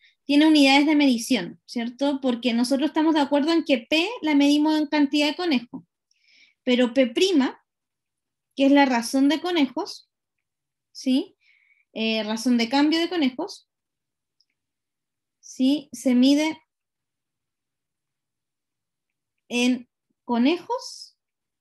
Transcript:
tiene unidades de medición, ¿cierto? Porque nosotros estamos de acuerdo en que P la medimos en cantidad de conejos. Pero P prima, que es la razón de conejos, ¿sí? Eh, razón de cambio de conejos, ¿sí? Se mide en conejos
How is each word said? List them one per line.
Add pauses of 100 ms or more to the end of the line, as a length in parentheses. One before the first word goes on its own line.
(240)
tiene
unidades
de
medición,
¿cierto?
Porque
nosotros
estamos
de
acuerdo
en
que
P (140)
la
medimos
en
cantidad
de
conejos. (800)
Pero
P
prima, (880)
que
es
la
razón
de
conejos, (800)
¿sí? (560)
Eh,
razón
de
cambio
de
conejos, (1700)
¿sí?
Se
mide (3000)
en (360)
conejos (440)